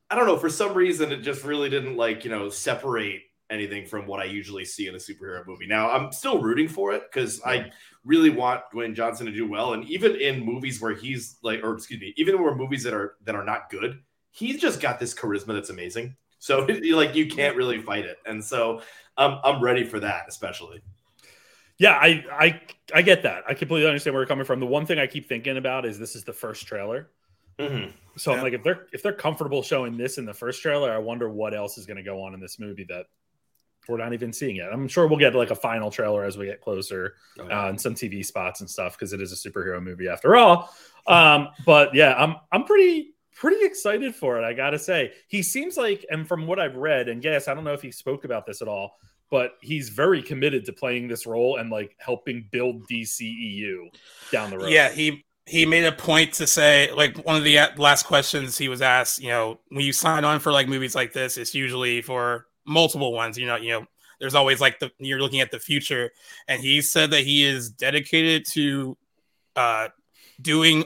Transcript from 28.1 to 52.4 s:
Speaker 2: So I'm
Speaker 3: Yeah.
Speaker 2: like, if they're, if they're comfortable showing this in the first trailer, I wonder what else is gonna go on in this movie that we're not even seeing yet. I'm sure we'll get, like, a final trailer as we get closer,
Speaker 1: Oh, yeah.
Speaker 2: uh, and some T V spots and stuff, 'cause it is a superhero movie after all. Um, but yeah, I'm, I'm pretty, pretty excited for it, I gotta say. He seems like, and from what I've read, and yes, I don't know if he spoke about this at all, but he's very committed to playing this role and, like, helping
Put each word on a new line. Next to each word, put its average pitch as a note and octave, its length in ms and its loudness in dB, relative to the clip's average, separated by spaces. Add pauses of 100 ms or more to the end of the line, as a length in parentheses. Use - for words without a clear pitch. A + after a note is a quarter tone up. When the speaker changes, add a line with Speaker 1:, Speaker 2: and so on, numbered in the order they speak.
Speaker 2:
So - 140 -2
I'm B2 60 0
Speaker 3:
Yeah. C3 60 -4
Speaker 2:
like, B2+ 100 -4
if A#2 100 -8
they're, F3 280 -4
if C3+ 120 -10
they're G3+ 100 -2
comfortable D3 480 -4
showing A#2+ 360 -4
this B2+ 200 -6
in B2 80 -10
the G#2 80 -12
first B2 300 -8
trailer, C#3+ 280 0
I A2 60 -4
wonder A#2 320 -6
what G#2+ 240 -6
else G#2 240 -8
is G2 80 -20
gonna G2 180 -14
go F#2+ 200 -10
on F#2+ 100 -14
in F#2 60 -16
this F#2 180 -16
movie G2+ 280 -12
that F2+ 200 -12 (840)
we're A#2+ 100 -4
not A#2 160 -6
even A#2 180 -6
seeing A2+ 240 -6
yet. F2+ 160 -8
I'm C3+ 160 -4
sure E3+ 200 4
we'll D3+ 120 2
get, B2+ 160 6
like, A#2+ 160 4
a A2 40 -2
final A2+ 360 -4
trailer G#2 320 0
as G2 140 -6
we G2+ 80 -8
get G2+ 160 -10
closer, F#2+ 540 -6 (240)
Speaker 1:
Oh, - 80 -16
yeah. G2+ 180 -2
Speaker 2:
uh, F#2+ 40 -2
and G2+ 100 -6
some A#2 140 -4
T A#2 140 -8
V G2 160 -8
spots F#2 380 -6
and F#2+ 80 -14
stuff, F2+ 280 -8
'cause G2 160 -10
it F#2+ 80 -8
is F2+ 120 -8
a F2 160 -12
superhero F2+ 340 -6
movie F2+ 240 -8
after B2+ 280 4
all. G#3+ 380 8 (320)
Um, D3+ 440 8 (160)
but D3 280 8
yeah, C#3 220 8
I'm, D#3 200 2 (160)
I'm A3+ 120 2
pretty, F4+ 500 4 (220)
pretty G4+ 300 2
excited A#3 500 -2
for B2 240 -2
it, A2+ 60 -2
I A#2 80 -2
gotta C#3+ 260 -2
say. D3+ 320 -2 (160)
He G3+ 140 -2
seems D4+ 340 -4
like, A3 340 -2
and D#3+ 180 -6
from D#3+ 200 -4
what F#3+ 120 -2
I've C#3+ 180 -2
read, C3 320 0
and A#2 140 -8
yes, D3 240 0
I C#3 80 -2
don't D#3 100 -8
know D3 80 -4
if C#3+ 80 -8
he C3 100 -14
spoke C#3 340 -8
about A#2+ 200 -6
this G#2 160 -12
at A2+ 80 -8
all, G2+ 300 -8 (300)
but B2+ 320 0
he's C#3+ 280 -6
very C#3+ 320 2
committed C3+ 440 -2
to - 80 -10
playing B2 360 -6
this A2+ 160 -8
role A#2+ 320 0
and, A2+ 120 -6
like, G#2+ 300 -6
helping A#2+ 520 -8